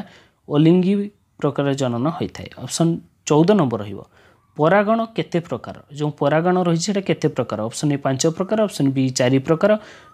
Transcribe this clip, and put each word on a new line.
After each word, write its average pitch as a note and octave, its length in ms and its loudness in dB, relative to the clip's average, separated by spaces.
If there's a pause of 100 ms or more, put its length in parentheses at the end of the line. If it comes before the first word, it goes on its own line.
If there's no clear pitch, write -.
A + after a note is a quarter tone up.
(480)
ଅଲିଙ୍ଗୀ E3+ 460 4 (440)
ପ୍ରକାର C#3+ 360 -2
ଜନନ B2 340 -2
ହୋଇଥାଏ। A2+ 400 -8 (100)
ଅପସନ୍ E3 340 0 (340)
ଚଉଦ D#3+ 240 4
ନମ୍ବର C3+ 300 2
ରହିବ, G2+ 200 -12 (560)
ପରାଗଣ G3+ 480 2
କେତେ E3+ 360 -4
ପ୍ରକାର? A#2+ 360 -10 (160)
ଯେଉଁ D3 180 -4
ପରାଗଣ D#3 520 0
ରହିଛି E3+ 200 0
ସେଇଟା G3+ 180 -2
କେତେ D#3+ 280 -2
ପ୍ରକାର? A#2+ 340 -4
ଅପସନ୍ C3+ 300 -2
ଏ C#3+ 40 0
ପାଞ୍ଚ C3+ 300 -2
ପ୍ରକାର, F#3 360 -2
ଅପସନ୍ D3 280 0
ବି C3 200 0
ଚାରି B2+ 280 2
ପ୍ରକାର, D#3+ 340 2 (420)